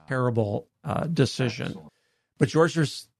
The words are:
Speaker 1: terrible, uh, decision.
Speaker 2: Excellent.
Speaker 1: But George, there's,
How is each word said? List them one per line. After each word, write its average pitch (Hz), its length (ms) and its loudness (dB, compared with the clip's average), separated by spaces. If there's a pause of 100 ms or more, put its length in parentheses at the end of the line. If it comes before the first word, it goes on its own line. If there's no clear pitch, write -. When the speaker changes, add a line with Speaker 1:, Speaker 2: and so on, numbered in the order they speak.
Speaker 1:
terrible, 117 600 0 (160)
uh, - 240 -2
decision. 127 580 0
Speaker 2:
Excellent. - 260 -12 (460)
Speaker 1:
But 139 100 4
George, 156 260 2
there's, - 340 -2 (120)